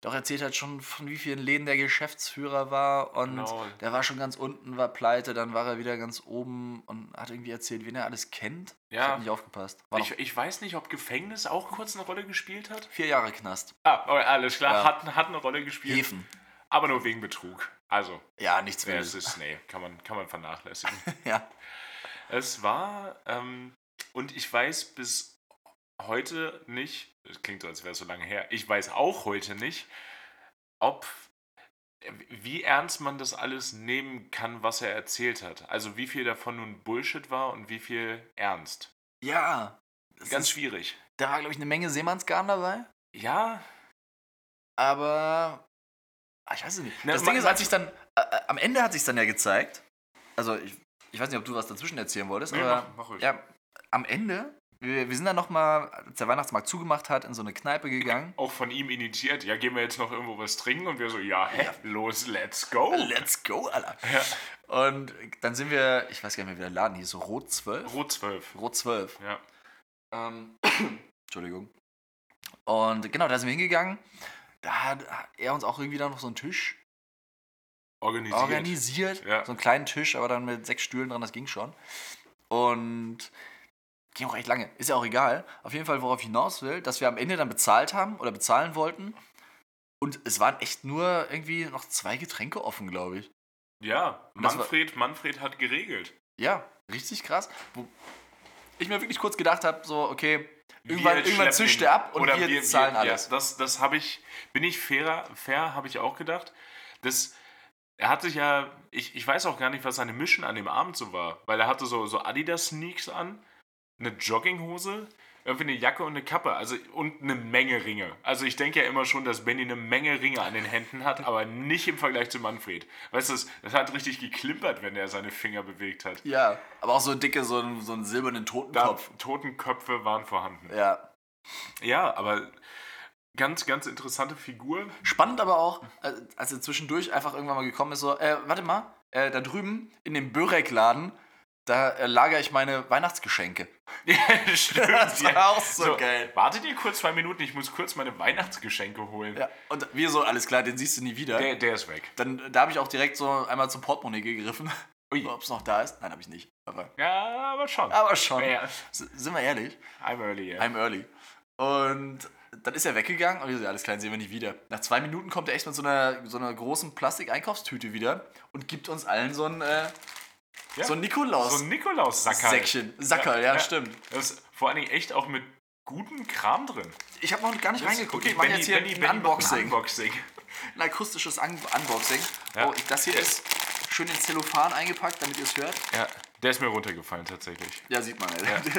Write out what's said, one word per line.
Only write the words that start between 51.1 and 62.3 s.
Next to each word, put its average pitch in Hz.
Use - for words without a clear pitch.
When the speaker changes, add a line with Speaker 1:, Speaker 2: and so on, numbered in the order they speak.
Speaker 1:
ich 110
weiß 127
nicht, 131
ob 104
du 123
was 113
dazwischen 139
erzählen 101
wolltest, 113
Speaker 2:
Nee, 135
Speaker 1:
aber 123
Speaker 2:
mach, -
mach 113
ruhig. 98
Speaker 1:
ja, 135
am 127
Ende, 208
wir, 127
wir 127
sind 151
dann 190
nochmal, 156
als -
der 113
Weihnachtsmarkt 123
zugemacht 165
hat, 135
in 123
so 113
eine 107
Kneipe 147
gegangen. 127
Speaker 2:
Auch 131
von 123
ihm 131
initiiert, 123
ja, 104
gehen 120
wir 123
jetzt 117
noch 117
irgendwo 117
was 104
trinken? 147
Und 151
wir 117
so, 113
ja, 95
hä? -
Speaker 1:
Ja. -
Speaker 2:
Los, 110
let's 104